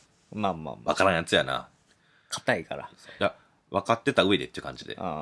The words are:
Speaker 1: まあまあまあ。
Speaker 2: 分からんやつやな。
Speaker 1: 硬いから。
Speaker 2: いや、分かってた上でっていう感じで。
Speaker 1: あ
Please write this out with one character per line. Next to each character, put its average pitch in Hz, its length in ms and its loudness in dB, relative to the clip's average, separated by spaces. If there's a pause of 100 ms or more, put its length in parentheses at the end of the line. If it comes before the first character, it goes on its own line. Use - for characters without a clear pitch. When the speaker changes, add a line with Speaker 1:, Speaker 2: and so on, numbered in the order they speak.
(340)
Speaker 1:
ま 101 160 -2
あ 90 40 0
ま 78 180 -10
あ 55 40 -10
ま 57 100 -18
あ。 85 80 2
Speaker 2:
分 - 40 -10
か 95 80 4
ら 98 60 6
ん 85 40 4
や 82 80 0
つ 101 120 0
や 78 80 6
な。 65 240 -4 (640)
Speaker 1:
硬 - 280 -2
い 80 80 -6
か - 100 -8
ら。 65 100 -10
Speaker 2:
い - 20 -14 (360)
や、 101 120 0 (340)
分 98 160 0
か 117 80 4
っ - 100 -2
て 139 100 2
た 90 100 6
上 98 140 4
で 64 80 -4
っ - 40 -8
て - 100 -14
い - 20 -10
う - 20 -10
感 69 120 -10
じ - 100 -16
で。 - 140 -10
Speaker 1:
あ - 40 -8 (180)